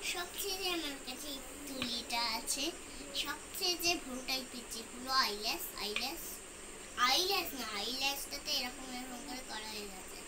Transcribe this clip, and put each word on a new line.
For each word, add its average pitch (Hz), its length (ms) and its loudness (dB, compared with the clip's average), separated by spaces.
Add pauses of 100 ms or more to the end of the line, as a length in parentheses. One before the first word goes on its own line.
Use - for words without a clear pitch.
সবচেয়ে 381 540 0
যে 370 120 2
আমার 302 260 2 (100)
কাছে 254 220 -6
এই 277 100 -4 (300)
তুলিটা 240 520 0
আছে, 240 500 2 (440)
সবচেয়ে - 680 0
যে 339 120 8
ভুরু 262 320 -2
টাইপের 254 380 -2 (100)
যেগুলো 247 360 -6
eyelash, 233 520 4 (180)
eyelash, 214 420 0 (760)
eyelash 339 580 6
না, 240 120 -2 (100)
আইল্যাশটা 277 680 0
তো 302 60 -2
এরকম 262 420 0
এরকম 254 340 -4
করে 262 220 -4
করা 220 200 -4
হয়ে 208 240 -4
গেছে। - 340 -8